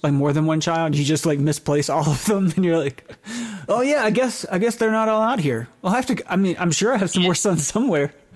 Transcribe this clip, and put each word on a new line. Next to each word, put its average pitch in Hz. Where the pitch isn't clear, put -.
like, 147
more 143
than 156
one 160
child? 165
You 147
just, 147
like, 151
misplace 147
all 151
of 139
them, 196
and 190
you're 165
like, 139
"Oh 220
yeah, 277
I 214
guess, 247
I 185
guess 226
they're 226
not 220
all 220
out 233
here. 123
I'll 190
have 247
to, -
I -
mean, 190
I'm 175
sure 202
I 262
have 190
some 185
more 175
sons 165
somewhere." 175